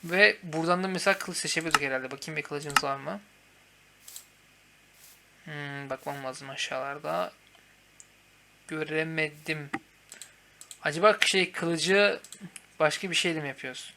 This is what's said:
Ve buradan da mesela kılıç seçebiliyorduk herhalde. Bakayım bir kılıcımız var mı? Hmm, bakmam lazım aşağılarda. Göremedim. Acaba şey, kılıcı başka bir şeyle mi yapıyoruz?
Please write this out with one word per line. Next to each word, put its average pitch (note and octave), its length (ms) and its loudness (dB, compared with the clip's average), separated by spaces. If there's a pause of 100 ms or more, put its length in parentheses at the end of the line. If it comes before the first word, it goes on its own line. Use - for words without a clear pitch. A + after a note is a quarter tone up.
Ve G3 400 6
buradan E3+ 400 2
da F#3 40 0
mesela F#3+ 300 2
kılıç F3+ 200 -6
seçebiliyorduk D#3+ 440 0
herhalde. C3 300 -2
Bakayım D3+ 260 -8
bir D3 40 -4
kılıcımız C#3+ 420 -2
var C#3 120 -2
mı? D#3+ 260 -8 (2250)
Hmm, C#3+ 440 -10
bakmam C3+ 340 -6
lazım C3+ 260 -10
aşağılarda. C#3+ 840 -4 (1400)
Göremedim. D#3 1040 -4 (1120)
Acaba E3+ 400 4
şey, F#3 300 4
kılıcı F3 680 2 (600)
başka D#3 300 2
bir E3 60 -4
şeyle D#3+ 260 0
mi C#3+ 60 -6
yapıyoruz? C3 500 -10